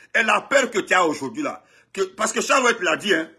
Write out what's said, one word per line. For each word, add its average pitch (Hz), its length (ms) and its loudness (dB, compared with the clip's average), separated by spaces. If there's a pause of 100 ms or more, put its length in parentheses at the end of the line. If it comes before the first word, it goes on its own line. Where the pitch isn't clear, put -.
(140)
Et 226 80 2
la 208 180 2
peur 269 300 0
que 202 80 -2
tu 185 160 0
as 185 100 4
aujourd'hui, 139 380 -4
là, 127 200 -6 (300)
que, 190 100 -8
parce 208 300 -4
que 240 80 -2
Charouette 254 400 2
l'a 160 160 0
dit, 196 160 -4
hein, 160 160 0 (100)